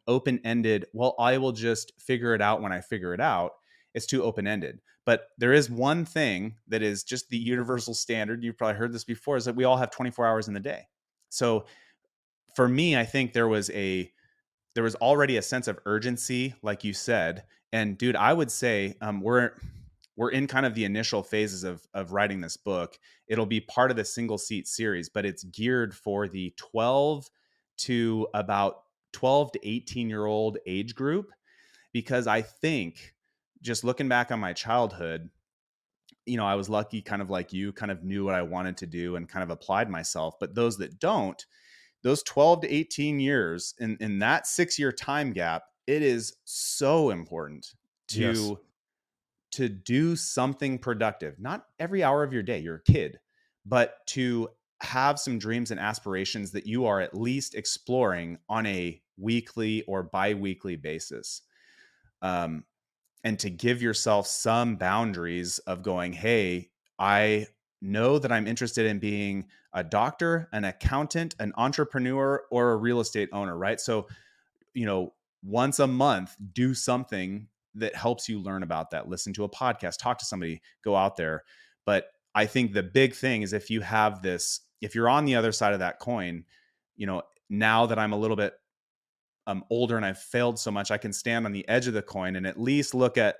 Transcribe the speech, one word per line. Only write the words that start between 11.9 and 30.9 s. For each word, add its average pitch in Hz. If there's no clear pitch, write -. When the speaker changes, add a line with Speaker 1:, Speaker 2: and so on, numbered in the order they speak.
Speaker 1:
for 127
me, 143
I 117
think 127
there 117
was 107
a, 95
there 117
was 113
already 135
a 101
sense 127
of 98
urgency, 123
like 104
you 101
said. 92
And 107
dude, 120
I 110
would 160
say, 104
um, 104
we're, 120
we're 117
in 135
kind 135
of 117
the 110
initial 104
phases 101
of, 90
of 95
writing 98
this 87
book. 90
It'll 110
be 107
part 127
of 120
the 104
single 110
seat 101
series, 98
but 101
it's 95
geared 110
for 101
the 90
twelve 139
to 113
about 101
twelve 135
to -
eighteen 120
year 107
old 107
age 101